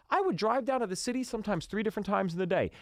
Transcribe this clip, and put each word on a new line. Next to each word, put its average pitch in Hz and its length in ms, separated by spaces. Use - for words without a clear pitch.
I 359 100
would 381 140
drive 220 300
down 262 160
to 226 80
the 180 80
city 247 260
sometimes 208 440
three 208 180
different 214 200
times 196 280
in 170 80
the 185 80
day. 156 340